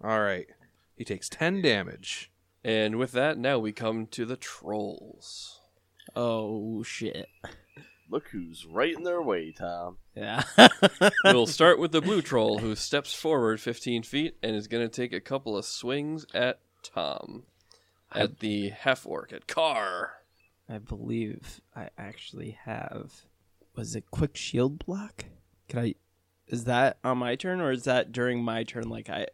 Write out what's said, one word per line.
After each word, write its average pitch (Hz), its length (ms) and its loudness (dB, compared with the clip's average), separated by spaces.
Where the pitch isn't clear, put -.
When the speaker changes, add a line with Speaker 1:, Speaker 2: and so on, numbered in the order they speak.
Speaker 1:
All 110 180 2
right. 98 260 0
He 117 80 -10
takes - 240 -8
ten 180 340 0
damage. - 680 0
Speaker 2:
And 110 320 2
with 123 160 -2
that, 135 260 2
now 131 200 2
we 107 140 -2
come 110 360 -2
to 120 160 -6
the 123 120 -4
trolls. - 1200 -8
Speaker 3:
Oh, 110 680 -2
shit. - 460 -8
Speaker 4:
Look 143 200 -6
who's 82 380 -12
right 117 280 0
in 160 80 -8
their 175 200 -2
way, 87 340 -2
Tom. 87 420 -8
Speaker 3:
Yeah. 107 260 -2
<laughs> - 140 12
Speaker 2:
We'll 127 220 8
start 160 320 8
with 160 140 0
the 160 80 6
blue 185 220 2
troll, 110 360 4
who 110 160 -2
steps - 400 -2
forward 120 460 2
fifteen 120 420 -4
feet 147 400 -4
and 110 140 0
is 107 100 -4
gonna 117 220 -2
take 123 240 -4
a 92 80 -4
couple 135 360 -4
of 98 80 -2
swings 147 720 -4
at 123 240 0
Tom. - 640 -8
At 104 200 -2
Speaker 3:
I - 100 -14
Speaker 2:
the 104 300 -2
half-orc, - 600 -2
at - 140 -14
Carr. 107 680 0
Speaker 3:
I 107 100 -10
believe 113 840 -8
I - 220 -14
actually - 680 -14
have, - 480 -10
was 113 200 -8
it - 140 -12
quick - 260 0
shield 135 480 0
block? 196 400 -8
Can 123 100 -6
I, 117 160 0
is 120 180 -6
that 123 380 2
on 127 160 0
my 123 180 -2
turn, 185 240 -4
or 151 120 0
is 123 120 -2
that 123 280 2
during 123 320 0
my 117 200 -2
turn, 117 260 -8
like, 110 180 -10
I, 98 260 -4